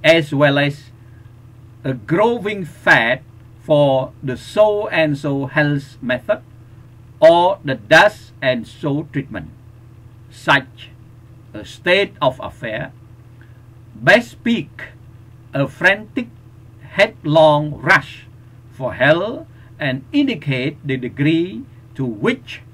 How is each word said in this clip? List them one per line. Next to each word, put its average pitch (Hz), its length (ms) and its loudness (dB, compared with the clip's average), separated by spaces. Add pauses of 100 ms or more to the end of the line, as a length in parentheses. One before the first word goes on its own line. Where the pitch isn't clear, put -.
as 160 300 4
well 143 240 2
as 143 340 -4 (920)
a 135 100 -6
growing 196 720 -2
fad 127 560 0 (400)
for 139 500 2 (120)
the 131 120 -6
so 208 520 0
and 156 300 0
so 139 280 -4
health 147 560 -2
method 123 400 -4 (760)
or 175 440 6
the 135 120 -4
dust 160 680 2
and 123 260 -2
so 151 360 -6 (100)
treatment. 131 360 -8 (1000)
Such 139 280 0 (840)
a - 20 -16 (140)
state 190 360 0 (140)
of - 60 0 (160)
affair - 340 -10 (1200)
best 226 200 4 (100)
speak 226 340 -4 (840)
a 139 100 -2 (160)
frantic 208 500 -2 (680)
headlong 156 680 2 (260)
rush 180 240 0 (640)
for - 160 -6
hell 185 540 0 (320)
and 135 160 -4 (160)
indicate 156 640 -2 (140)
the 135 80 -2
degree 165 680 -4 (340)
to 135 80 -6
which 123 560 -6 (120)